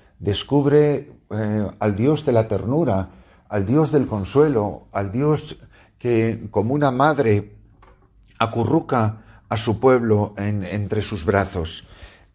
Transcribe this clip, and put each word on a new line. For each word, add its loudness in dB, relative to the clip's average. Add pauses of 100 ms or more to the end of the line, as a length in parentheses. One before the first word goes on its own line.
(180)
descubre, 2 (200)
eh, -2 (120)
al 0
Dios 0
de 2
la 4
ternura, -2 (400)
al -2
Dios 2
del 2
consuelo, 0
al -4
Dios -2 (420)
que, 0
como 0
una 2
madre, 0 (800)
acurruca 0 (260)
a -2
su -2
pueblo 4
en, -4
entre -4
sus -8
brazos. -2 (480)